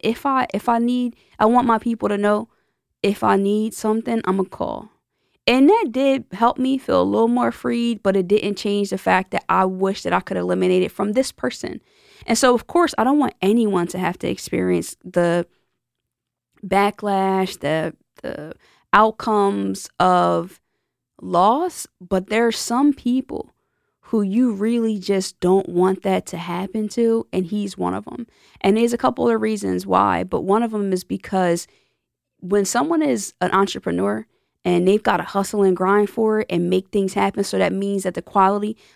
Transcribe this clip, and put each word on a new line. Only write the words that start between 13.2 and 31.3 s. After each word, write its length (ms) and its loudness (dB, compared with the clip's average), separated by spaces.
anyone 460 2
to 100 -8
have 220 -2
to 60 -4
experience 800 -2
the 420 0
backlash, 920 0
the, 340 -2
the 320 -10
outcomes 960 0
of 580 0
loss, 640 0
but 280 -4
there 180 0
are 60 0
some 420 0
people 580 -4
who 180 0
you 300 2
really 460 0
just 400 -2
don't 300 2
want 340 0
that 240 -2
to 100 -10
happen 520 -6
to, 440 0
and 140 -2
he's 320 -6
one 160 -4
of 140 -8
'em. 180 -12
And 160 2
there's 160 2
a 60 -2
couple 320 0
of 100 0
reasons 460 -2
why, 380 2
but 160 -4
one 240 0
of 100 -4
'em 180 -2
is 120 -2
because 640 -2